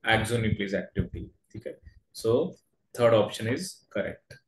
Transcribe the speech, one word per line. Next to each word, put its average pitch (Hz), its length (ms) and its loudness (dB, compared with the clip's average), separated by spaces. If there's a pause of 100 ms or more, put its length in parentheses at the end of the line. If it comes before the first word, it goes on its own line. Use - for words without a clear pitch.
(160)
exonuclease 107 600 0
एक्टिविटी, - 500 -6 (280)
ठीक - 140 -12
है। - 100 -12 (380)
So 113 200 0 (600)
third 117 260 6
option 113 340 -2
is 185 160 -8 (260)
correct। - 500 -8